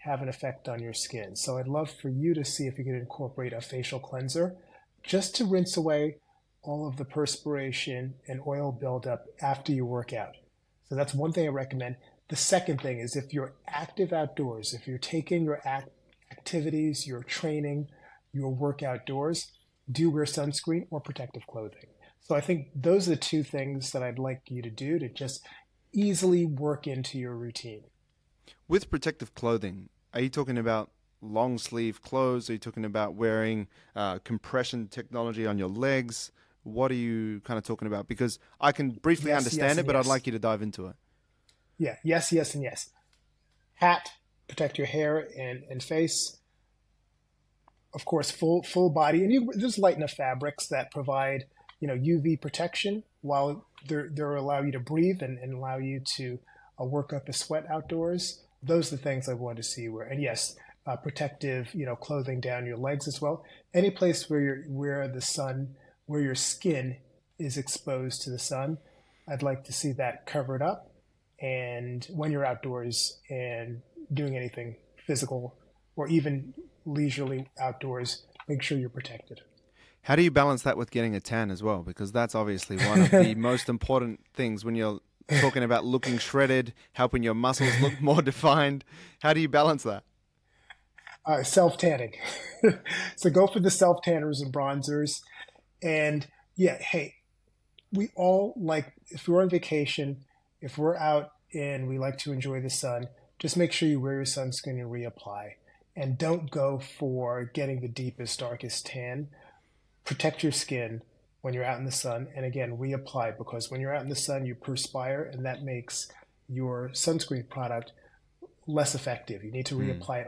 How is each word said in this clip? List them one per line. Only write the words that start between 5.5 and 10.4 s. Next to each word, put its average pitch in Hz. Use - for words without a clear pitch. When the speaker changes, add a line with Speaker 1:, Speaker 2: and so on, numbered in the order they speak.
Speaker 1:
away 151
all 151
of 131
the 139
perspiration 135
and 131
oil 143
buildup 123
after 135
you 127
work 120
out. 107